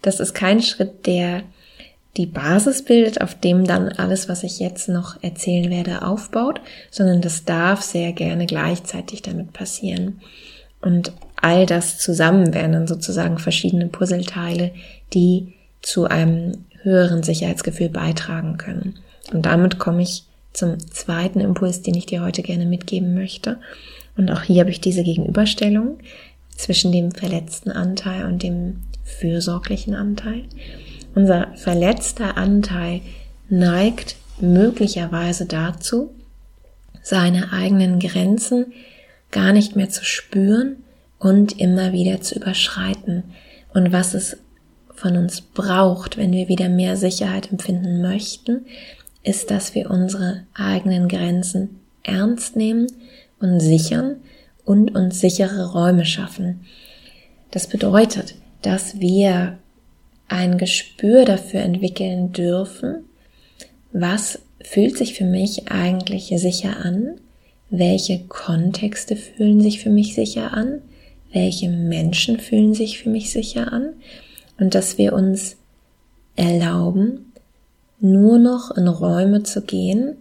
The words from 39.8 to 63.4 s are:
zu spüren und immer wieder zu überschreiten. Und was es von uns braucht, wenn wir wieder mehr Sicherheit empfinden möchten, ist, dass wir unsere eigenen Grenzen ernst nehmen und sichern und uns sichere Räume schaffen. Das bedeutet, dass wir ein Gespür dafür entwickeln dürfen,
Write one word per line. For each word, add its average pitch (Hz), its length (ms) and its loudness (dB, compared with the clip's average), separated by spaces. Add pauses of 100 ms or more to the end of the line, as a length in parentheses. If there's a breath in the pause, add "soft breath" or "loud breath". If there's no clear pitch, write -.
zu - 160 -8
spüren 226 720 0 (400 loud breath)
und 202 420 4
immer 185 320 2
wieder 185 300 0
zu - 140 -8
überschreiten. 185 880 -4 (500 loud breath)
Und 185 180 4
was 180 220 2
es - 240 -6 (560)
von 180 240 0
uns 175 240 -2
braucht, 185 760 0
wenn 185 140 0
wir 185 160 0
wieder 180 220 0
mehr 185 260 2
Sicherheit 190 560 -2
empfinden 180 500 -2
möchten, 208 640 -4 (580 loud breath)
ist, - 280 -4
dass 196 240 -4
wir - 140 -4
unsere 185 540 -2 (100)
eigenen 185 540 0
Grenzen 180 720 -2 (240)
ernst 208 520 -2
nehmen 226 320 2 (520 loud breath)
und 180 200 4
sichern 226 580 2 (460 loud breath)
und 208 320 4
uns 180 240 0
sichere 185 520 0
Räume 175 340 4
schaffen. 180 560 -4 (880 loud breath)
Das - 160 -6
bedeutet, 208 680 2 (260)
dass 196 380 -4
wir 180 580 2 (720)
ein 180 280 0
Gespür 208 680 4
dafür 196 360 0
entwickeln 180 720 -2
dürfen, 190 720 -4 (840 soft breath)